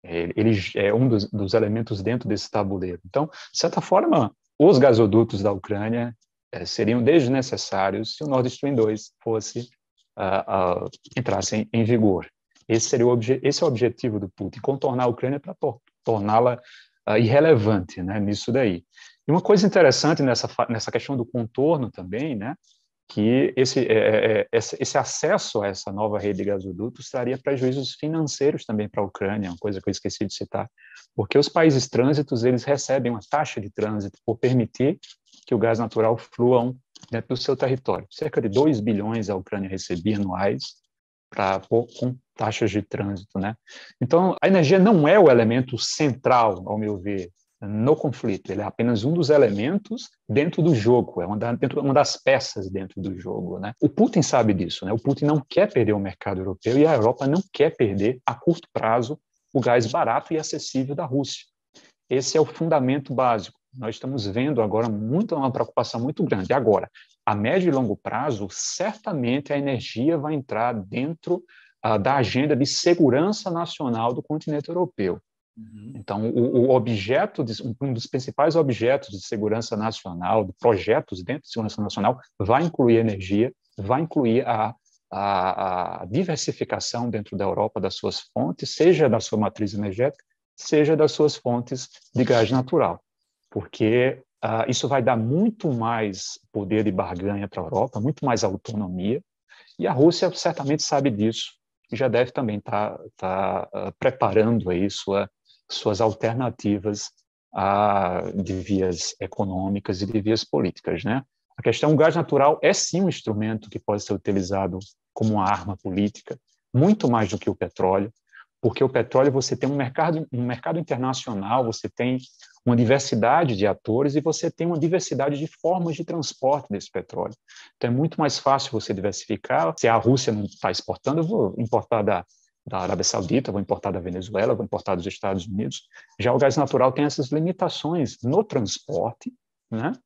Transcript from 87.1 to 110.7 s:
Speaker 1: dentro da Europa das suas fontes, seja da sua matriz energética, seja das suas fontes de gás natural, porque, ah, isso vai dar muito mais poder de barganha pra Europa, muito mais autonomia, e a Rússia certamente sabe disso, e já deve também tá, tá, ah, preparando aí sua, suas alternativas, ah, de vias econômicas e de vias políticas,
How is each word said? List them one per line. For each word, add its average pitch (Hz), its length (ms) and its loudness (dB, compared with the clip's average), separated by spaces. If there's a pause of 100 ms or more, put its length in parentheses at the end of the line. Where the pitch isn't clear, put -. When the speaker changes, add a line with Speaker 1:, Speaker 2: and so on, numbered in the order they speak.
Speaker 1:
dentro 104 260 -8
da 101 60 -2
Europa 104 360 -2
das 95 160 -4
suas - 260 -6 (120)
fontes, 139 400 -4
seja 156 340 4
da 113 120 2
sua - 180 -4
matriz 104 380 -2
energética, 104 480 -4 (320)
seja 151 420 2
das 151 140 4
suas 151 240 2
fontes 123 520 -4 (280)
de 127 80 2
gás 113 260 4
natural, 131 500 0 (500)
porque, 120 720 0 (180)
ah, 113 260 -2
isso 127 200 -2
vai 135 160 2
dar 123 120 4
muito 156 560 0
mais 113 680 -4 (120)
poder 107 320 0
de 104 80 2
barganha 98 560 -4
pra 95 140 -8
Europa, 104 380 -2
muito 143 260 -2
mais 117 180 2
autonomia, 101 800 -4 (560)
e - 80 -4
a - 60 0
Rússia 170 420 4
certamente 147 480 -2
sabe 139 300 0
disso, 107 400 -2 (400)
e 120 40 -8
já 131 120 -2
deve 123 240 0
também 107 280 -4
tá, 104 400 -4 (160)
tá, 92 560 -4
ah, 98 280 -8
preparando 110 720 2
aí 95 180 0
sua, 98 400 -4 (400)
suas 107 320 -2
alternativas, 107 1120 -2 (420)
ah, 98 680 2 (120)
de 95 180 -4
vias 92 640 -2
econômicas 98 800 -4
e 98 60 -2
de 104 120 -2
vias 107 240 0
políticas, 90 600 -4